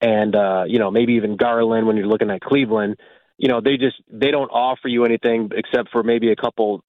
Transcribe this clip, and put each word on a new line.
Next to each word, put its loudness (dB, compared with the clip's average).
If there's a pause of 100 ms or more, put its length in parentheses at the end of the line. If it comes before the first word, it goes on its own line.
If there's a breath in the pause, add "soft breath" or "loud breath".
and, 2
uh, 2
you 0
know, 2
maybe 2
even 0
Garland 2
when 2
you're -2
looking 0
at -6
Cleveland, 0 (420 soft breath)
you 0
know, 0
they 2
just, -2 (140)
they -2
don't -2
offer -2
you 2
anything 0
except -4
for 0
maybe 2
a 2
couple, -2